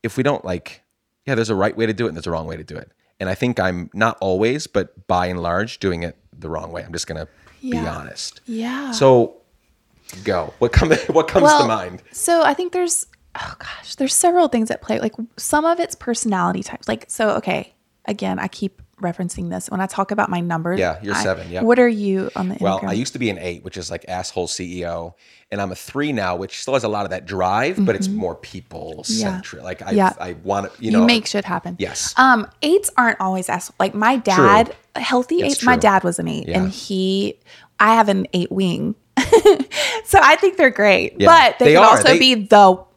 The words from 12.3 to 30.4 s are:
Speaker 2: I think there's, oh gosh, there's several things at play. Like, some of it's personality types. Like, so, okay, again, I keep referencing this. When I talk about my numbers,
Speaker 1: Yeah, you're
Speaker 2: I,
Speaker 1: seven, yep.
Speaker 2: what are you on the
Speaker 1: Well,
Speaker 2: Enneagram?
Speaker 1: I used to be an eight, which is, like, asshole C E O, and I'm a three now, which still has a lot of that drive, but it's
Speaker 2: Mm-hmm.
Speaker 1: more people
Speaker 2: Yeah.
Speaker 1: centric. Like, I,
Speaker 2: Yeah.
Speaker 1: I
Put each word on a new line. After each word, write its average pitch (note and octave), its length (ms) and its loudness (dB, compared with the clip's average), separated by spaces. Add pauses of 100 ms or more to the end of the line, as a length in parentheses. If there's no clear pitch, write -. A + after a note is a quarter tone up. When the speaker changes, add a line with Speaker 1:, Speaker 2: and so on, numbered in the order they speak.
Speaker 2:
I D4 100 2
think F4 180 -6
there's, F4+ 360 -4 (320)
oh - 180 -12
gosh, - 380 -16
there's C4+ 180 -2
several F4 340 4
things A3 220 -2
at - 120 -6
play. A3 180 -4
Like, A3 140 -4 (240)
some D4+ 280 -2
of E4+ 140 2
it's - 160 -4
personality F#3+ 680 -2
types. - 260 -12
Like, A3+ 220 -6
so, G#3+ 220 -2
okay, - 420 -4 (320)
again, F#3+ 340 -6
I F#3+ 80 -6
keep - 340 -10 (200)
referencing F3 500 -6
this. F3+ 180 -10
When F#3 100 -6
I F#3+ 60 -2
talk G3 240 -6
about G#3 180 -2
my F3+ 120 -4
numbers, E3+ 400 -4
Speaker 1:
Yeah, F2 240 -2
you're G#2 100 -6
Speaker 2:
I, - 80 -2
Speaker 1:
seven, F2+ 300 -4
yep. F2+ 100 -6
Speaker 2:
what A#3 160 2
are B3 100 4
you G3+ 480 -2
on F#3 140 -4
the F#3+ 100 -8
Speaker 1:
Well, - 200 0
Speaker 2:
Enneagram? G2 100 -6
Speaker 1:
I G2+ 40 -4
used A#2 200 -4
to - 60 -10
be A#2+ 100 -2
an F#2+ 80 -6
eight, F2 260 -10
which F#2 140 -14
is, F2+ 140 -12
like, E2+ 160 -10
asshole F2+ 400 -6
C F2+ 320 -10
E E2+ 80 -8
O, E2+ 260 -10 (380)
and G2+ 100 -6
I'm G2 100 -6
a F2+ 40 -10
three D3 360 -6
now, F#2+ 240 -2
which F#2 240 -10
still C3+ 140 -4
has C3 100 0
a A2+ 40 -2
lot G#2 180 -4
of F2+ 60 -8
that F#2 160 -10
drive, G#2+ 580 0
but A2+ 100 2
it's F#3+ 120 -4
Speaker 2:
Mm-hmm. G3 100 -6
Speaker 1:
more F2+ 160 -4
people - 760 -16
Speaker 2:
Yeah. G#3+ 260 -4
Speaker 1:
centric. F#3 280 -14
Like, F#2 220 -12
I, F#2 80 -8
Speaker 2:
Yeah. F#3 280 2
Speaker 1:
I F2+ 240 -10